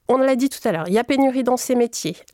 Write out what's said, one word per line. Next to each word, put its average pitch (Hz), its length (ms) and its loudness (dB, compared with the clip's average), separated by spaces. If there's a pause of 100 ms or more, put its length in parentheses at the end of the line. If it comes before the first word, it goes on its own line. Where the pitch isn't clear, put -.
On 254 120 2
l'a 262 180 2
dit 262 120 0
tout - 180 -8
à 226 40 2
l'heure, 160 160 -4
il 190 80 -2
y 214 40 2
a 240 60 0
pénurie 269 380 2
dans 247 140 0
ces 254 180 -2
métiers. 240 420 -2 (180)